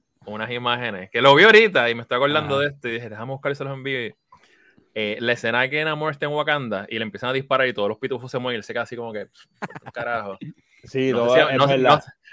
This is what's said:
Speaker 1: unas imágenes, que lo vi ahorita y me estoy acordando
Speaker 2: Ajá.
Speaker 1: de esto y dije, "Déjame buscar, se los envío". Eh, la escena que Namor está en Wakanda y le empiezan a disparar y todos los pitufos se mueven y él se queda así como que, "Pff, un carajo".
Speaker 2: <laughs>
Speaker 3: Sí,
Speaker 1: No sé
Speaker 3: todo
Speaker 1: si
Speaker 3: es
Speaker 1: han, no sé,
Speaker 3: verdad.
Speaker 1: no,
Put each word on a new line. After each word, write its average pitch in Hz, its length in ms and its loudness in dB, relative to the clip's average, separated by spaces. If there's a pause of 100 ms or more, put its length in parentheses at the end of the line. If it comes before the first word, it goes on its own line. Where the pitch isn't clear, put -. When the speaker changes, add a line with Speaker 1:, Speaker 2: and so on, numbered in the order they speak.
(260)
Speaker 1:
unas 107 260 -8
imágenes, 120 580 -4
que 117 120 -2
lo 139 120 8
vi 156 80 8
ahorita 208 480 8
y 117 60 -2
me 117 60 -10
estoy 123 160 -4
acordando 147 360 0
Speaker 2:
Ajá. 139 80 0
Speaker 1:
de 147 60 -2
esto 143 200 -12
y 117 40 -6
dije, 117 160 -8
"Déjame 110 240 -12
buscar, 139 240 -6
se 143 80 -10
los 135 100 -10
envío". 131 400 -8 (840)
Eh, 107 220 -4
la 120 120 0
escena 120 360 -2
que 151 160 -4
Namor 156 280 -4
está 143 120 -8
en 147 80 -4
Wakanda 143 560 -4
y 113 100 -8
le 110 60 -4
empiezan 110 240 -8
a 127 60 -4
disparar 135 340 0
y 117 60 -4
todos 101 120 -2
los 107 120 -4
pitufos 127 320 -8
se 131 80 -6
mueven 123 180 -6
y - 40 -6
él - 40 -16
se - 80 -14
queda 117 120 -4
así 117 120 -14
como 117 160 -10
que, 107 140 -6
"Pff, - 180 -20 (400)
un 139 80 -16
carajo". 117 480 -4
Speaker 2:
<laughs> - 240 -16 (200)
Speaker 3:
Sí, 131 260 -2
Speaker 1:
No 120 80 2
sé 120 80 2
Speaker 3:
todo 123 80 4
Speaker 1:
si - 60 6
Speaker 3:
es 151 100 4
Speaker 1:
han, 135 80 0
no 139 100 6
sé, 139 80 4
Speaker 3:
verdad. 131 280 4
Speaker 1:
no, - 80 -20 (200)